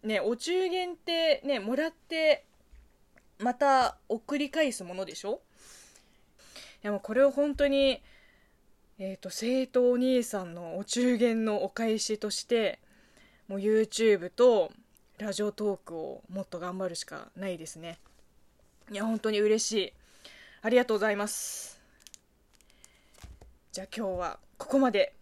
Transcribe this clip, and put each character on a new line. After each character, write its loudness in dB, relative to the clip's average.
ね、 -2
お 0
中 -2
元 -4
っ -16
て 0
ね、 -2
も -4
ら -2
っ -8
て、 0
ま -2
た 2
送 -4
り -2
返 0
す -10
も -12
の -6
で -14
し -14
ょ？ -6
い -6
や、 -2
も -2
う -6
こ -8
れ 4
を 6
本 0
当 2
に、 2
え -8
ー -16
と、 -12
生 -2
徒 4
お 2
兄 4
さ -6
ん -12
の -8
お -6
中 2
元 2
の 0
お -2
返 -2
し -4
と -4
し -6
て、 0
も -8
う -6
YouTube 2
と 4
ラ -6
ジ -4
オ -2
ト -2
ー -16
ク -14
を -10
も -8
っ -10
と -12
頑 -8
張 -4
る -8
し -10
か -16
な -8
い -6
で -14
す -16
ね。 -14
い -12
や、 -4
本 -2
当 -2
に 2
嬉 4
し -4
い。 -2
あ 0
り 6
が 4
と 0
う 0
ご 0
ざ 2
い -2
ま -4
す。 -10
じ -12
ゃ -12
あ -20
今 -4
日 -4
は -6
こ -14
こ 2
ま 4
で。 2